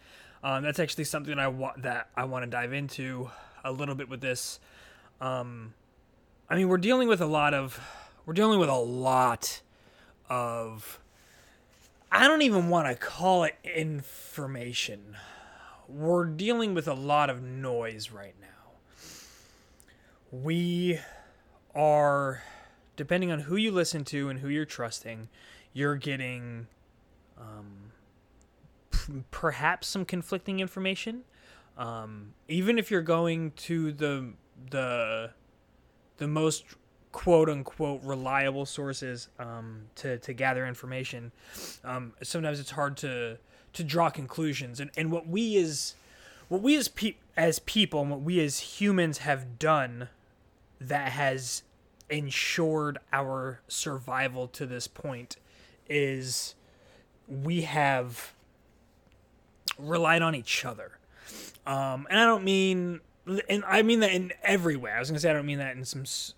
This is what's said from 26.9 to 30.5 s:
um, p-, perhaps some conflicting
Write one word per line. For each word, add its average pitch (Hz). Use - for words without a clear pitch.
um, 104
p-, 139
perhaps 151
some 190
conflicting 190